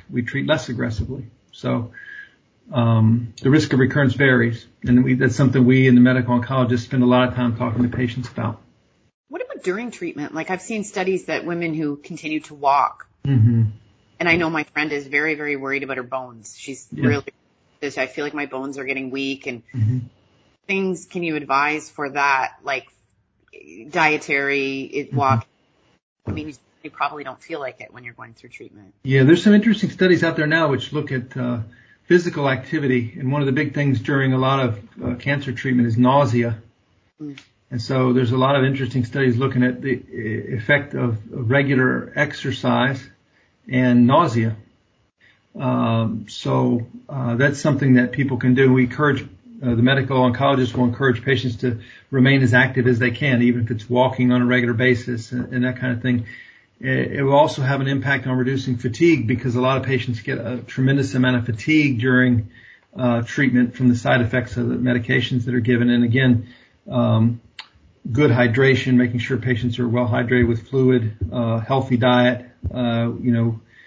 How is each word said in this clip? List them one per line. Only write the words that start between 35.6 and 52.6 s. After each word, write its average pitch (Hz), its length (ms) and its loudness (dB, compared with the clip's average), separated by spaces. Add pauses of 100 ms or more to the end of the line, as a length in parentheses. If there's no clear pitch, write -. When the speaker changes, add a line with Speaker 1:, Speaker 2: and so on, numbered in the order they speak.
Speaker 1:
is 110 100 -2
nausea. 120 640 2 (600)
Speaker 2:
Mm. 143 180 -14 (320)
Speaker 1:
And 123 100 -6
so 127 300 0
there's 123 200 2
a 127 60 0
lot 135 200 2
of 131 80 2
interesting 127 400 -2
studies 131 320 0
looking 127 260 0
at 123 180 -2
the 135 100 -2
e-, - 640 -8
effect 139 380 -2
of 123 220 -2 (140)
regular 127 840 0
exercise 131 840 -2 (680)
and 123 360 4
nausea. 117 520 2 (1040)
Um, 113 680 -2
so, 127 600 -2 (200)
uh, 127 280 -4
that's 143 260 0
something 139 320 2
that 123 180 4
people 131 260 -2
can 127 160 2
do. 127 200 6
We 131 100 4
encourage, 139 400 0
uh, - 520 -6
the 113 60 2
medical 131 360 2
oncologist 127 580 2
will 123 80 0
encourage 123 400 0
patients 127 340 -2
to 123 220 -2 (320)
remain 135 320 4
as 117 100 2
active 131 320 2